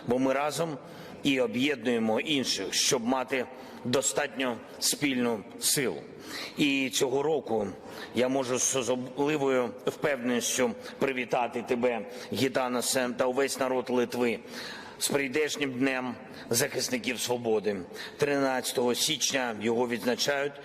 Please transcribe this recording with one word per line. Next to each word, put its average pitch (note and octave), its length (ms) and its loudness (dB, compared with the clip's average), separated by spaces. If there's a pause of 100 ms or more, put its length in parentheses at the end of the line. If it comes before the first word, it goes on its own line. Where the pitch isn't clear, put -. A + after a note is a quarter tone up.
Бо A#2+ 120 2
ми C3 140 4
разом D3 440 0 (460)
і C3+ 180 4
об'єднуємо A#2+ 800 2
інших, A#2 540 0
щоб B2 320 2
мати B2+ 400 0 (400)
достатньо B2+ 720 0 (220)
спільну A#2+ 640 2 (160)
силу. G2+ 420 0 (560)
І C#3 320 4
цього C3+ 340 2
року A#2+ 440 0 (480)
я A#2+ 120 4
можу B2+ 320 0
з - 160 0
особливою C3 920 2 (160)
впевненістю B2 840 0 (280)
привітати B2 640 0
тебе, A#2+ 440 0 (280)
Гітанасе, B2+ 840 0
та C3 80 4
увесь B2+ 340 2
народ B2+ 300 0
Литви A#2+ 500 2 (600)
з - 80 -2
прийдешнім C#3 640 0
Днем B2+ 440 0 (340)
захисників B2 720 0
свободи. A2 560 2 (420)
Тринадцятого C3 800 2
січня B2+ 640 0
його A#2 260 2
відзначають B2 640 0 (120)